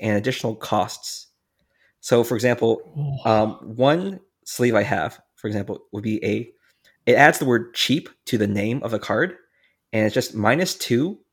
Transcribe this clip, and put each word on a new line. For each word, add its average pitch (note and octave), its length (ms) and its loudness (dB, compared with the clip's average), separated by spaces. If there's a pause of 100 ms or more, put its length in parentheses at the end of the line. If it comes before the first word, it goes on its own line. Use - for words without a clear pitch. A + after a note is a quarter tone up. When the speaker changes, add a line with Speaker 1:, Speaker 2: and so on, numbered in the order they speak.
Speaker 1:
and G#2+ 160 0
additional A2+ 400 -4
costs. - 720 -4 (720)
So, A#2+ 240 2
for A#2+ 100 -4
example, A#2 460 2 (180)
Speaker 2:
Ooh. C#3 320 -4
Speaker 1:
um, A2 220 2 (100)
one D3+ 580 -2 (240)
sleeve A#2+ 300 0
I G#2 80 4
have, - 380 -4 (160)
for - 100 -10
example, G#2 460 -6
would G#2 120 -8
be A2 200 -4
a, G#2+ 260 -4 (560)
it A#2+ 80 6
adds D3 240 8
the D#3 60 -2
word A#2 300 0
cheap - 340 0 (180)
to A#2+ 120 0
the G#2+ 80 2
name G#2 360 -2
of A2+ 100 -6
a G#2+ 60 0
card, B2+ 380 -2 (560)
and G#2+ 140 2
it's G#2 80 0
just - 200 -2
minus B2 400 2
two D3 440 -2 (140)